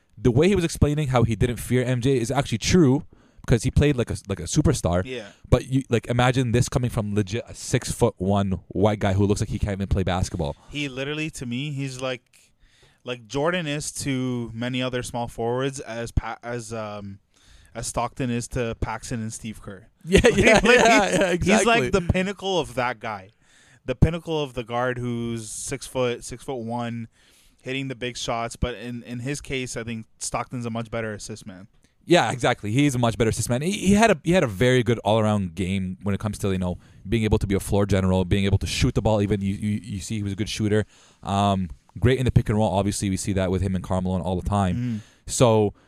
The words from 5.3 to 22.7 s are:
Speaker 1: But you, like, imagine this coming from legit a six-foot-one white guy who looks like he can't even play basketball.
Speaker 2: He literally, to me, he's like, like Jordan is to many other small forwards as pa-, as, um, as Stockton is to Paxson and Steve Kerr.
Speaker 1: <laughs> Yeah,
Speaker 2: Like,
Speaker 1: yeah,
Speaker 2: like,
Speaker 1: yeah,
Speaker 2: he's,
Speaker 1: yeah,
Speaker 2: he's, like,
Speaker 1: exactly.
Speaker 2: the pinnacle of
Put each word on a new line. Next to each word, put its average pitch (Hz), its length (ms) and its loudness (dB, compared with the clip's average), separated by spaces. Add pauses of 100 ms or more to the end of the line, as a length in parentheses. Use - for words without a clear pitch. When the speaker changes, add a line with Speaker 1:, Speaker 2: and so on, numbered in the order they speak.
Speaker 1:
But 127 180 4
you, 131 240 0
like, 113 160 2
imagine 123 460 2
this 117 160 4
coming 123 220 0
from 104 240 -4
legit 104 340 0
a - 60 -16
six-foot-one 98 1120 0
white 104 320 2
guy 98 140 2
who 98 120 4
looks 98 140 -2
like - 100 -4
he 104 80 -4
can't 104 140 -2
even 95 160 -4
play 95 160 0
basketball. 87 500 -2 (160)
Speaker 2:
He 143 180 -6
literally, 147 420 -6
to - 160 -12
me, 131 260 -6
he's 131 280 -8
like, 131 220 -6 (800)
like 120 220 -10
Jordan 156 400 -2
is 147 260 -6
to 127 640 -4
many 123 260 -4
other 127 220 -4
small 120 240 -8
forwards 127 540 -4
as 113 320 -10
pa-, 113 320 -4
as, 117 280 -8
um, 104 460 -10 (560)
as 120 140 -8
Stockton 120 420 -4
is 117 180 -4
to 117 320 -4
Paxson 113 400 -6
and 110 120 -8
Steve 110 280 -12
Kerr. - 340 -18
Speaker 1:
<laughs> - 100 -20
Yeah, 175 180 6
Speaker 2:
Like, 233 140 6
Speaker 1:
yeah, 226 180 8
Speaker 2:
like, 190 100 6
Speaker 1:
yeah, 226 440 8
Speaker 2:
he's, 180 100 2
Speaker 1:
yeah, 185 120 2 (280)
Speaker 2:
he's, 190 80 4
like, 233 160 4
Speaker 1:
exactly. - 80 -2
Speaker 2:
the 180 220 2
pinnacle 190 480 -2
of 123 160 -6